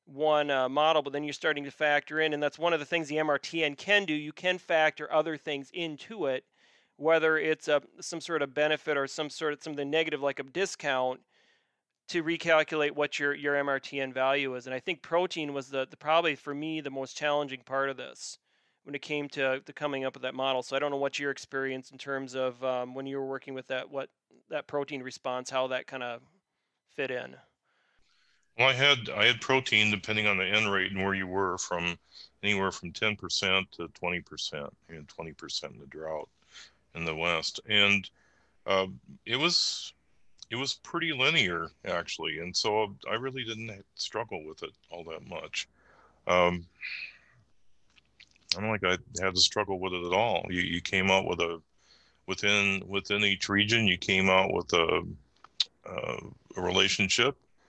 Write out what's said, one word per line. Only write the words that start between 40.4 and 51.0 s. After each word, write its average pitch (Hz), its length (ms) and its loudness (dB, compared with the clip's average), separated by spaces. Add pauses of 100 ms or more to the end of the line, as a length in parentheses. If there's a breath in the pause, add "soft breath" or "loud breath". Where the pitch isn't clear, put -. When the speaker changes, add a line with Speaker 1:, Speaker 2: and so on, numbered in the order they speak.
Speaker 2:
it 113 60 -6
was 135 180 -2
pretty 165 400 -4
linear, 120 560 2 (160)
actually. 80 540 -4
And 87 160 -6
so 107 400 0 (140)
I - 40 -2
really 131 300 -4
didn't 110 500 -10
struggle 110 500 -6
with 78 200 -14
it 82 80 -8 (180)
all 85 160 -12
that 80 240 -12
much. 80 400 -8 (580 soft breath)
Um, 90 380 6 (1900 loud breath)
I - 20 -6
don't 107 180 -2
think 92 60 -6
I 90 400 0
had 95 100 0
to 92 80 2
struggle 98 380 2
with 92 140 -2
it 87 120 -4
at 87 60 -2
all. 98 380 2
You, 90 100 -2
you 87 220 -2
came 95 280 0